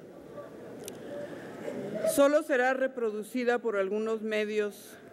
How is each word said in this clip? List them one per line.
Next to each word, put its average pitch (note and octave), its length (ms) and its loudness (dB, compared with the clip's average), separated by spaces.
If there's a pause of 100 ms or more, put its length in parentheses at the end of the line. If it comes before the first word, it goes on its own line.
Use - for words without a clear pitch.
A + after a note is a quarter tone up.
(2250)
solo C#4+ 280 8
será C4 300 4
reproducida A#3+ 880 0
por A3+ 160 0
algunos G#3+ 460 2
medios G#3+ 760 0 (160)